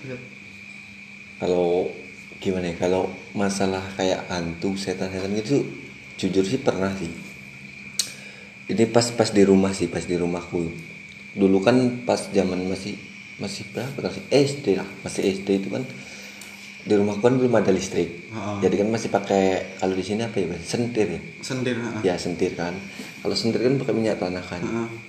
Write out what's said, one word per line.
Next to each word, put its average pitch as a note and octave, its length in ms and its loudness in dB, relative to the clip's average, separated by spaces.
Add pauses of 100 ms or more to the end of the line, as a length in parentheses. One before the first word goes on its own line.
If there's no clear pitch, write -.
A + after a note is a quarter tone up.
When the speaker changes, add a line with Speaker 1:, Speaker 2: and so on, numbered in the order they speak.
Speaker 1:
lihat? B2+ 180 -10 (1160)
Speaker 2:
Kalau F2+ 500 2 (500)
gimana F#2 280 -2
ya, E2+ 140 -4
kalau F#2 260 4 (260)
masalah G2 520 0 (100)
kayak F#2 340 2
hantu, F2 460 -2
setan-setan F#2+ 600 -2
gitu, B2+ 260 2 (560)
jujur F#2+ 240 2
sih G2+ 160 2
pernah F#2 340 2
sih. F2+ 200 -4 (1500)
Ini A2+ 220 4
pas, A#2 220 6
pas - 180 2
di G#2 160 6
rumah F#2+ 280 8
sih, F2+ 160 -2
pas E2+ 140 -4
di F#2 140 -2
rumahku. F2 460 -2 (680)
Dulu G2 280 6
kan A#2+ 160 6 (280)
pas - 200 2
zaman F#2 420 2
masih, F#2+ 320 -4 (400)
masih - 300 -8
berapa, A#2+ 280 -6
kelas G2 220 -4 (120)
S C#3 300 6
D G2 140 2
lah, G2 120 0 (160)
masih - 260 -4
S F#2+ 140 0
D G2 160 2
itu G2 120 -2
kan B2 120 -4 (960)
di - 160 0
rumahku G2+ 240 2
kan B2 160 6
belum B2+ 200 4
ada G2+ 140 4
listrik. - 600 0
Speaker 1:
Heeh. G#2+ 320 -6
Speaker 2:
Jadi F#2+ 160 4
kan G2+ 120 4
masih A2 200 0
pakai, G2 360 4 (300)
kalau F#2+ 180 2
di F#2+ 80 0
sini G#2 200 -2
apa G#2+ 160 -2
ya, F#2 100 2
Bang? E2+ 140 -6
Sentir A2+ 480 0
ya? E2 120 -4 (180)
Speaker 1:
Sentir, B2 360 -2
heeh. A2+ 280 -4
Speaker 2:
Ya, F2+ 120 4
sentir F2 380 0
kan. F2 200 -2 (460)
Kalau - 140 -2
sentir G#2+ 260 0
kan B2 160 4
pakai C3 180 0
minyak A2 240 2
tanah F2+ 240 -2
kan. F2 200 -6
Speaker 1:
Heeh. A2+ 260 -2 (220)